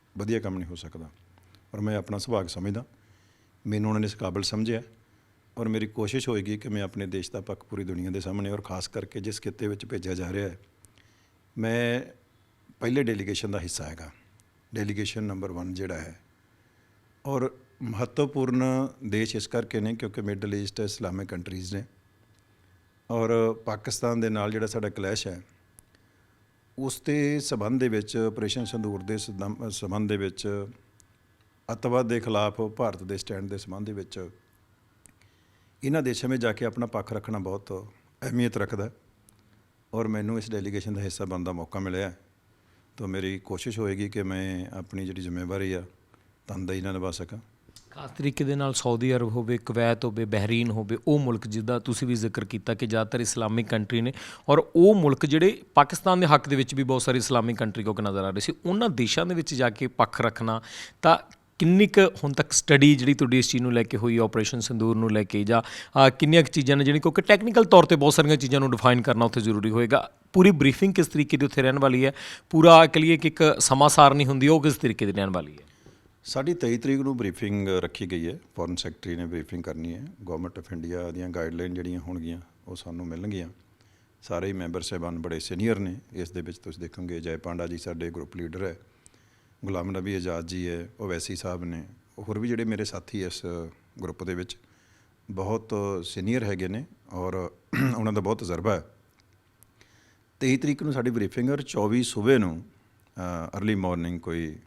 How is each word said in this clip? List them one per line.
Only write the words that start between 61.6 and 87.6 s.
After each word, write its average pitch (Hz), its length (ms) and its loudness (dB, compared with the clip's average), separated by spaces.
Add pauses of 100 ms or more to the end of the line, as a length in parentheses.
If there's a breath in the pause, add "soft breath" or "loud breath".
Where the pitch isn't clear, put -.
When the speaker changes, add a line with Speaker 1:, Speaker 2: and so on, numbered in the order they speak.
Speaker 2:
ਕੁ 202 140 6 (240)
ਹੁਣ 143 80 -2
ਤੱਕ - 200 -2
ਸਟੱਡੀ 147 420 8
ਜਿਹੜੀ 131 200 4
ਤੁਹਾਡੀ 131 240 4
ਇਸ 123 100 2
ਚੀਜ਼ 123 140 0
ਨੂੰ 123 100 2
ਲੈ 117 100 4
ਕੇ 113 140 -4
ਹੋਈ, 117 220 2
ਆਪਰੇਸ਼ਨ 110 420 0
ਸਿੰਦੂਰ 113 360 0
ਨੂੰ 110 160 2
ਲੈ 104 120 4
ਕੇ, 104 200 -2
ਜਾਂ, 113 180 4
ਅ, - 480 4
ਕਿੰਨੀਆਂ 156 320 6
ਕੁ - 100 -6
ਚੀਜ਼ਾਂ 139 240 2
ਨੇ 143 80 2
ਜਿਹੜੀਆਂ, 147 180 4
ਕਿਉਂਕਿ 170 200 2
ਟੈਕਨੀਕਲ 214 420 6
ਤੌਰ 175 180 12
'ਤੇ 170 140 4
ਬਹੁਤ 143 180 6
ਸਾਰੀਆਂ 151 220 6
ਚੀਜ਼ਾਂ 135 240 0
ਨੂੰ 135 100 2
ਡਿਫਾਈਨ 123 320 6
ਕਰਨਾ 117 220 2
ਉੱਥੇ 117 160 0
ਜ਼ਰੂਰੀ 107 300 2
ਹੋਏਗਾ। 117 420 2 (200)
ਪੂਰੀ 185 180 10
ਬਰੀਫਿੰਗ 156 440 4
ਕਿਸ 170 120 4
ਤਰੀਕੇ 151 300 0
ਦੀ 139 100 2
ਉੱਥੇ 135 160 0
ਰਹਿਣ 131 160 2
ਵਾਲੀ 131 280 4
ਹੈ? 139 60 0 (380 loud breath)
ਪੂਰਾ 165 360 12
ਕਹਿ 156 160 2
ਲਈਏ 165 140 6
ਕਿ 156 120 0
ਇੱਕ 156 300 4
ਸਮਾਂ 139 300 6
ਸਾਰਣੀ 143 380 8
ਹੁੰਦੀ 135 200 2
ਹੈ, 151 60 8
ਉਹ 160 100 6
ਕਿਸ 143 140 4
ਤਰੀਕੇ 113 300 0
ਦੀ 98 60 0
ਰਹਿਣ 98 180 0
ਵਾਲੀ 80 220 -4
ਹੈ? 71 120 -20 (600 soft breath)
Speaker 1:
ਸਾਡੀ 139 300 -2
ਤੇਈ 120 240 0
ਤਰੀਕ 135 220 0
ਨੂੰ 135 160 -2
ਬਰੀਫਿੰਗ 101 520 -2
ਰੱਖੀ 90 420 -2
ਗਈ 85 180 -2
ਹੈ, 156 100 -8 (180)
ਫਾਰਨ 85 200 -4
ਸੈਕਟਰੀ 85 400 -8
ਨੇ 85 100 -6
ਬਰੀਫਿੰਗ 82 360 -8
ਕਰਨੀ 80 320 -8
ਹੈ। 117 120 -12 (180)
Government 87 380 -8
of 85 160 -12
India 85 340 -8
ਦੀਆਂ 90 160 -10
ਗਾਈਡਲਾਈਨ 85 460 -6
ਜਿਹੜੀਆਂ 90 260 -8
ਹੋਣਗੀਆਂ, 87 400 -10 (280)
ਉਹ 92 80 -14
ਸਾਨੂੰ 87 300 -12
ਮਿਲਣਗੀਆਂ। 87 420 -8 (760)
ਸਾਰੇ 90 260 -4
ਹੀ 101 40 -4
ਮੈਂਬਰ 90 280 -6
ਸਾਹਿਬਾਨ 85 380 -6
ਬੜੇ 82 220 -6
ਸੀਨੀਅਰ 98 380 -2
ਨੇ 95 180 -6 (160)
ਇਸ 90 180 -8
ਦੇ 90 100 -8
ਵਿੱਚ। 82 180 -12
ਤੁਸੀਂ 80 240 -16
ਦੇਖੋਗੇ, 87 380 -10
ਜੈ 82 160 -6
ਪਾਂਡਾ 85 300 -8